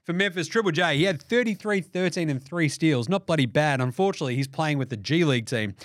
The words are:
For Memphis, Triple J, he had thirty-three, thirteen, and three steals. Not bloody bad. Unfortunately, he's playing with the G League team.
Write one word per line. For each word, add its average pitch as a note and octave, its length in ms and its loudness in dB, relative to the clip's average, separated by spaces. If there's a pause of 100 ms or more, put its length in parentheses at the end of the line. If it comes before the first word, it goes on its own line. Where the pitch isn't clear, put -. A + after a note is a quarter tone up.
For E3+ 100 -6
Memphis, F3+ 340 -2
Triple G#3 240 0
J, E3 260 0
he D#3 60 2
had F#3 180 0
thirty-three, G#3+ 600 -2
thirteen, F3+ 480 -2
and C3+ 140 -4
three E3+ 260 0
steals. C#3 400 0
Not F#3+ 160 0
bloody C#3+ 200 2
bad. C#3+ 360 2
Unfortunately, C3+ 540 0
he's C3 120 0
playing D3+ 300 -2
with B2+ 120 -2
the A#2 80 -6
G D3+ 280 2
League B2 220 2
team. G#2+ 380 -2